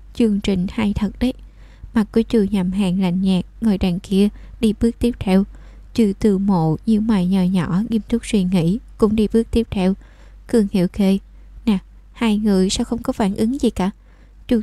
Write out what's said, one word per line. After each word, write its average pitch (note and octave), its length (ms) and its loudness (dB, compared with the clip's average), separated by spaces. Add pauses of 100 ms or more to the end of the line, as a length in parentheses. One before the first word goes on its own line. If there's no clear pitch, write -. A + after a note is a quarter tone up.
(140)
"Chương G#3+ 260 2
trình F#3+ 320 -2
hay G#3 220 -2
thật - 260 -4
đấy." B3 140 -2 (600)
Mặt G#3+ 180 0
của A3+ 100 2
Chu A3+ 300 0
Nhậm F#3+ 200 0
Hàn F#3+ 300 -2
lạnh F#3 200 0
nhạt, F#3+ 240 0 (160)
ngồi G#3+ 160 2
đằng F3+ 220 -2
kia, G3 280 2 (320)
đi G#3+ 220 2
bước A#3 180 2
tiếp A#3+ 200 0
theo. F#3+ 240 2 (500)
Chu G#3+ 260 2
Tư G#3 180 2
Mộ F3+ 380 0 (100)
nhíu G#3+ 160 2
mày G#3 260 0
nhỏ F#3+ 140 2
nhỏ, F3+ 480 0
nghiêm A3 200 -2
túc A#3 160 -2
suy G3+ 180 0
nghĩ, F3+ 360 0 (180)
cũng G#3+ 180 2
đi G#3+ 180 2
bước A3+ 180 0
tiếp A3+ 200 0
theo. F#3+ 220 0 (540)
Khương A3 240 2
Hiểu F3+ 220 2
Khê: G3 240 2 (480)
"Nè, G3+ 120 2 (360)
hai A3 240 0
người G3 320 2
sao A#3 160 -4
không A#3 180 -6
có C4 100 -4
phản G3+ 220 -2
ứng A#3+ 260 -2
gì A#3 80 2
cả?" F#3+ 220 -2 (560)
Chu A3+ 160 0